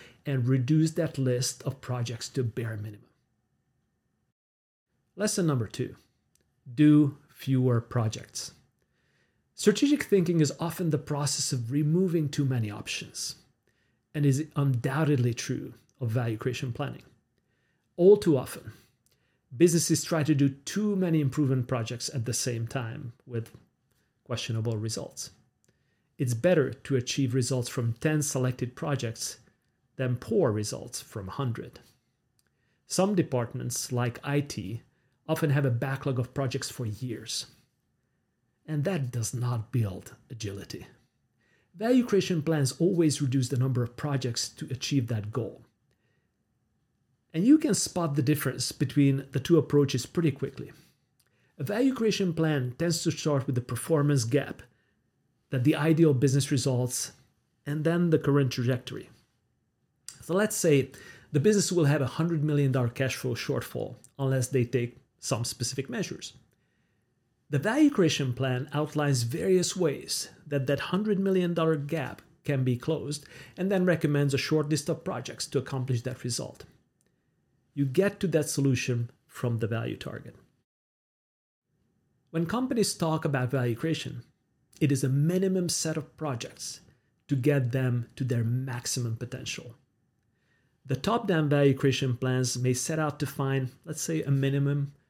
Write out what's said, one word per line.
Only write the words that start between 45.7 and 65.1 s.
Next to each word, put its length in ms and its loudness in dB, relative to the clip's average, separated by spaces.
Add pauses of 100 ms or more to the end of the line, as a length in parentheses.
And 80 2
you 140 8
can 160 2
spot 400 0
the 80 4
difference 480 0
between 600 2
the 80 -2
two 200 4
approaches 480 2
pretty 240 0
quickly. 400 -8 (880)
A 40 -6
value 300 2
creation 400 2
plan 460 0
tends 240 0
to 80 0
start 340 0
with 80 -2
the 80 0
performance 640 0
gap 400 -2 (880)
that 120 0
the 120 4
ideal 400 4
business 340 2
results 640 0 (520)
and 200 -4
then 260 2
the 80 4
current 340 2
trajectory. 600 -4 (1120)
So 100 -6
let's 220 0
say 340 4 (420)
the 80 2
business 320 4
will 140 4
have 160 4
a 60 0
hundred 360 0
million 280 2
dollar 180 2
cash 260 -2
flow 200 -4
shortfall 600 -6 (200)
unless 300 0
they 180 2
take 320 -2 (220)